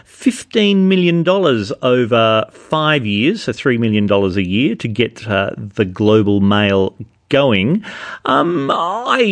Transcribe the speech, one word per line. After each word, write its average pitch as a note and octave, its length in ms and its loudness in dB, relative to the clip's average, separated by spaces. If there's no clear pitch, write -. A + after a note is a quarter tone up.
Fifteen G3+ 840 0
million F3 340 2
dollars D#3 480 0
over A#2 680 2
five D3+ 560 -2
years, A#2 360 0
so B2+ 100 -6
three B2 260 -2
million G#2+ 280 0
dollars G2 300 2
a G2 100 0
year A#2+ 300 0
to - 120 -6
get, A2+ 400 -4
uh, G2 280 0
the G#2+ 280 -4
Global G#2 560 2
Mail G2 560 0
going. C3+ 540 2
Um, - 440 0
I B3+ 600 -2